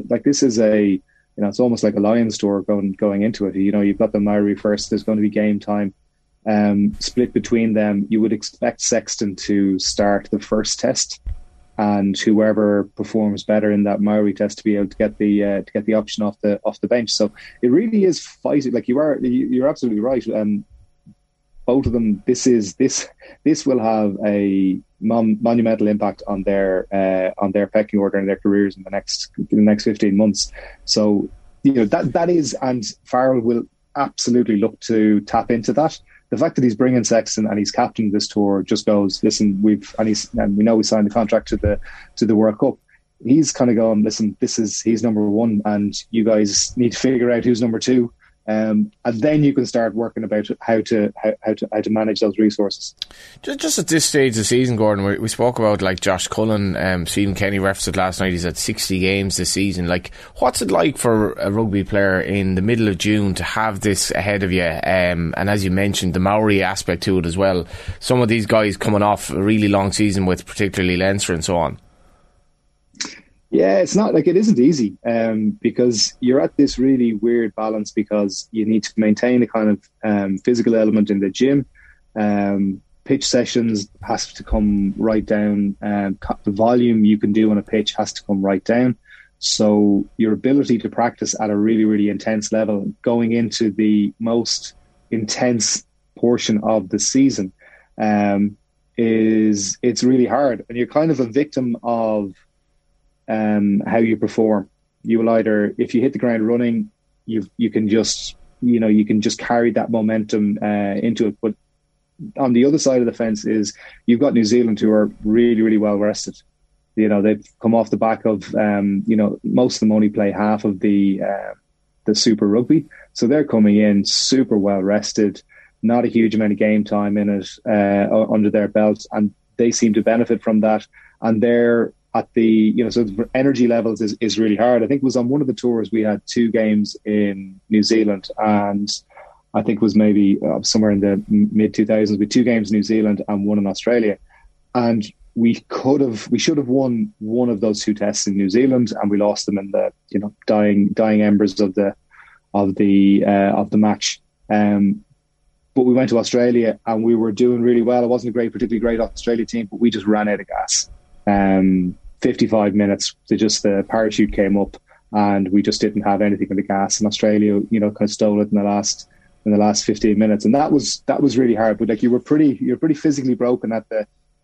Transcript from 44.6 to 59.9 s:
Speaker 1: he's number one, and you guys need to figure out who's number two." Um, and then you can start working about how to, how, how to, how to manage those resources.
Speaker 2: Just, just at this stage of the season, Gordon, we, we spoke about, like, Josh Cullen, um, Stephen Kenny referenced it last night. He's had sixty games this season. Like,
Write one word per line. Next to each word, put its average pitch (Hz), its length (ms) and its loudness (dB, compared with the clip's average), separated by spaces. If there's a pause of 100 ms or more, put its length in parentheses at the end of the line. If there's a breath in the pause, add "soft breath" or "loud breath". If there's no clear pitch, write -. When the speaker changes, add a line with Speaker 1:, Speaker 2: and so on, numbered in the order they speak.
Speaker 1:
he's 110 220 0
number 107 260 0
one, 107 380 0
and 104 280 -2 (160)
you 113 140 0
guys 104 500 0
need 120 180 0
to - 60 -10
figure 123 320 0
out 117 140 0
who's 123 160 2
number 117 180 0
two." 123 340 2 (360 soft breath)
Um, 107 420 0 (140)
and 117 160 -4
then 151 240 2
you 143 80 4
can 135 140 0
start 113 280 -2
working 113 300 -4
about 104 240 -2 (100)
how 113 220 0
to, 104 360 0
how, 107 160 -2 (100)
how 110 120 -2
to, - 180 -8
how 107 80 -2
to 104 100 -4
manage 107 280 -2
those 104 200 0
resources. 104 540 -2 (480 loud breath)
Speaker 2:
Just, 277 200 -8
just 311 180 -4
at 180 80 -4
this 156 180 0
stage 135 280 2
of 110 60 -2
the 107 60 0
season, 123 300 2
Gordon, 107 300 2
we, 101 120 0
we 110 120 -4
spoke 120 320 0
about, 104 200 2
like, 92 200 -2
Josh 92 260 0
Cullen, 104 500 -2
um, 87 300 -2
Stephen 98 300 -2
Kenny 101 240 -2
referenced 98 260 -2
it 90 100 -4
last 92 220 -2
night. 95 140 0
He's 85 100 -4
had 85 140 -4
sixty - 420 -4
games 95 380 0
this 90 160 -2
season. 90 340 -2
Like, 90 240 -4 (280 loud breath)